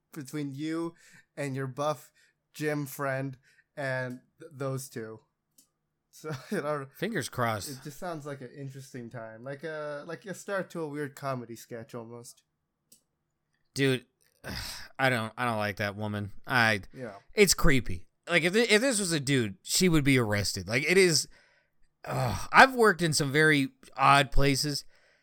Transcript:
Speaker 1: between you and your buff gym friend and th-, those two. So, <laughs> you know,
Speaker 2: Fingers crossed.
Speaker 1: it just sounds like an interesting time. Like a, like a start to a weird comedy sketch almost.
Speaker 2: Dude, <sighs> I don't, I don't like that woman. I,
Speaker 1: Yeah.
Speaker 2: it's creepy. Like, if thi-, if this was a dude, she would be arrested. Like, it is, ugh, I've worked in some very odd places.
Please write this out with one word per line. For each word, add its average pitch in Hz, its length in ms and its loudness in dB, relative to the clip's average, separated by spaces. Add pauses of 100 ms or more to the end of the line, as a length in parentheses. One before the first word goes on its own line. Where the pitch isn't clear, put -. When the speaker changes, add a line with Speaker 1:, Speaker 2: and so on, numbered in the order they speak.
(120)
Speaker 1:
between 143 420 -8
you 165 400 -6 (420)
and 143 180 -6
your 135 140 -6
buff 143 420 -6 (420)
gym 147 320 -4
friend 135 520 -6 (400)
and 127 420 -6 (220)
th-, 160 120 -18
those 135 360 -6
two. 110 320 -12 (880)
So, 156 200 -12 (120)
<laughs> - 80 -20
you 190 120 -2
know, 143 240 -4 (100)
Speaker 2:
Fingers 190 320 -4
crossed. 113 420 -4
Speaker 1:
it 131 140 -12
just 151 160 -14
sounds 165 260 -10
like 143 140 -10
an - 180 -14
interesting 135 500 -14
time. 113 360 -14
Like 139 180 -12
a, 151 440 -10
like 165 200 -12
a 180 80 -10
start 190 360 -6
to 175 100 -10
a 156 80 -6
weird 143 260 -8
comedy 123 400 -8
sketch 113 400 -16
almost. 120 480 -16 (1300)
Speaker 2:
Dude, 131 300 0 (460)
<sighs> - 480 -12
I 131 120 2
don't, 110 280 -2
I 123 60 -4
don't 113 140 -2
like 104 180 -4
that 101 180 -4
woman. 104 380 -6 (120)
I, 110 360 2 (160)
Speaker 1:
Yeah. 120 160 -12 (220)
Speaker 2:
it's 202 200 6
creepy. 131 500 4 (240)
Like, 170 140 2
if 175 100 2
thi-, 226 160 4
if 208 120 6
this 254 180 2
was 185 140 -2
a 156 80 2
dude, 120 420 0
she - 260 2
would 160 140 6
be 131 160 4
arrested. 104 500 0
Like, 127 220 -2
it 185 80 4
is, 180 300 4 (760)
ugh, 127 480 -4
I've 254 220 8
worked 208 280 4
in 160 100 2
some 143 180 0
very 147 380 4 (280)
odd 139 360 4
places. 143 520 2 (380)